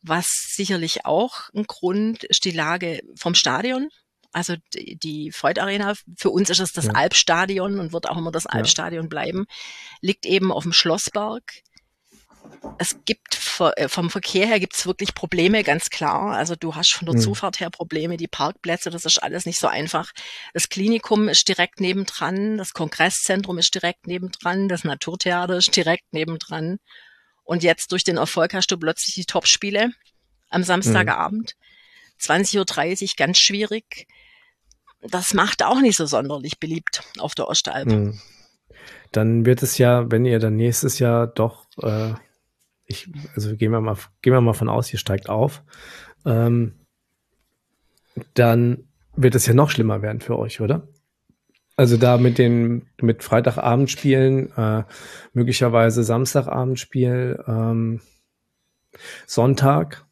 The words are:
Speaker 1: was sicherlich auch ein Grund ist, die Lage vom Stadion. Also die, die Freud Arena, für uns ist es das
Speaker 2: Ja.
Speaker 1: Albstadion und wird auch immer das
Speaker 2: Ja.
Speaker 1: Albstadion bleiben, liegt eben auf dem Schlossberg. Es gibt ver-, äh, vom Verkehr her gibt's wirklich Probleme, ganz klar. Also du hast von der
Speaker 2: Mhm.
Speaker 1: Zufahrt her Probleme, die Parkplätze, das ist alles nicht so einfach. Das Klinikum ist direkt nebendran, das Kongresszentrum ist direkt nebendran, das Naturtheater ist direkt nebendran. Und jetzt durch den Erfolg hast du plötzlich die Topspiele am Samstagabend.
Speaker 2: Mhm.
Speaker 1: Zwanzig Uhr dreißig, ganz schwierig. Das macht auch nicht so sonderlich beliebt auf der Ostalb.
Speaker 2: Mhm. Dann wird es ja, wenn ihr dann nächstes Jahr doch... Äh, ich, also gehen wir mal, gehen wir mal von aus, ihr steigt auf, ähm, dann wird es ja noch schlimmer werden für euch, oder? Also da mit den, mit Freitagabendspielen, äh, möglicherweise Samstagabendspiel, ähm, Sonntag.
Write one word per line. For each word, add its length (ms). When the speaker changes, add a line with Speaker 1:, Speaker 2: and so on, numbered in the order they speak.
Speaker 1:
was 260
sicherlich 520
auch 500
ein 100
Grund 580
ist, 220
die 60
Lage 500
vom 200
Stadion. 540
Also 220
die, 240
die 340
Freud 280
Arena, 340
für 120
uns 200
ist 100
es 140
das 120
Speaker 2:
Ja. 60
Speaker 1:
Albstadion 880
und 140
wird 160
auch 80
immer 140
das 140
Speaker 2:
Ja. 60
Speaker 1:
Albstadion 580
bleiben, 360
liegt 240
eben 260
auf 120
dem 100
Schlossberg. 680
Es 180
gibt 300
ver-, 420
äh, 120
vom 200
Verkehr 380
her 120
gibt's 260
wirklich 280
Probleme, 500
ganz 260
klar. 460
Also 200
du 200
hast 180
von 120
der 100
Speaker 2:
Mhm. 40
Speaker 1:
Zufahrt 400
her 100
Probleme, 480
die 100
Parkplätze, 600
das 160
ist 160
alles 240
nicht 140
so 80
einfach. 440
Das 160
Klinikum 580
ist 200
direkt 340
nebendran, 760
das 160
Kongresszentrum 840
ist 180
direkt 320
nebendran, 600
das 140
Naturtheater 760
ist 180
direkt 380
nebendran. 680
Und 200
jetzt 280
durch 120
den 140
Erfolg 360
hast 140
du 100
plötzlich 380
die 100
Topspiele 680
am 140
Samstagabend. 960
Speaker 2:
Mhm. 600
Speaker 1:
Zwanzig 420
Uhr 60
dreißig, 520
ganz 220
schwierig. 680
Das 320
macht 300
auch 160
nicht 180
so 80
sonderlich 540
beliebt 420
auf 160
der 140
Ostalb. 400
Speaker 2:
Mhm. 340
Dann 360
wird 160
es 160
ja, 320
wenn 140
ihr 120
dann 180
nächstes 440
Jahr 260
doch... 400
Äh, 320
ich, 240
also 200
gehen 160
wir 100
mal, 160
gehen 120
wir 80
mal 120
von 160
aus, 240
ihr 60
steigt 300
auf, 340
ähm, 600
dann 540
wird 180
es 140
ja 60
noch 180
schlimmer 300
werden 200
für 160
euch, 240
oder? 260
Also 200
da 200
mit 200
den, 520
mit 220
Freitagabendspielen, 1300
äh, 280
möglicherweise 680
Samstagabendspiel, 1400
ähm, 540
Sonntag. 840